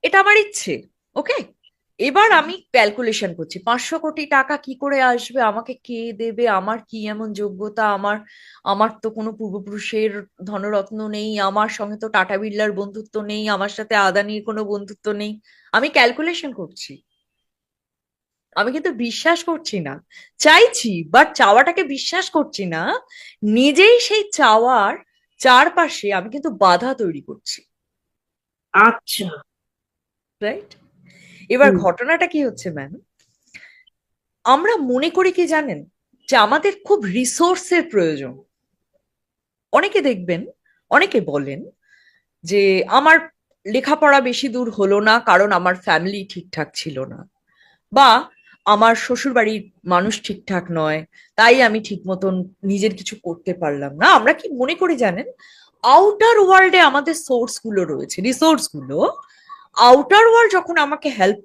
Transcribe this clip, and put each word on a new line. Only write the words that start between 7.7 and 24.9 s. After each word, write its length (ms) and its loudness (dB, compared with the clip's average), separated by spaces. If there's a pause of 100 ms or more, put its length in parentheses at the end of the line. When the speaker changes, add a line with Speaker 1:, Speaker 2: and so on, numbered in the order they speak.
Speaker 1:
আমার, 240 -4 (480)
আমার 260 -2 (100)
তো 100 -8
কোনো 220 -10
পূর্বপুরুষের 800 -8 (320)
ধনরত্ন 540 -6 (100)
নেই, 220 -8 (100)
আমার 280 -2
সঙ্গে 280 -10
তো 120 -10
টাটা 300 0
বিড়লার 340 -4
বন্ধুত্ব 500 -12
নেই, 260 -8
আমার 200 -2
সাথে 260 -8
আদানির 500 0
কোনো 200 -8
বন্ধুত্ব 480 -10
নেই। 200 -8 (400)
আমি 160 2
ক্যালকুলেশন 640 0
করছি, 400 -16 (1600)
আমি 160 -2
কিন্তু 220 -4
বিশ্বাস 500 -4
করছি 360 -8
না। 140 -10 (460)
চাইছি, 520 4 (180)
but 240 6
চাওয়াটাকে 500 4
বিশ্বাস 460 -6
করছি 360 -4
না। 160 -6 (680)
নিজেই 520 4
সেই 320 -2
চাওয়ার 640 2 (460)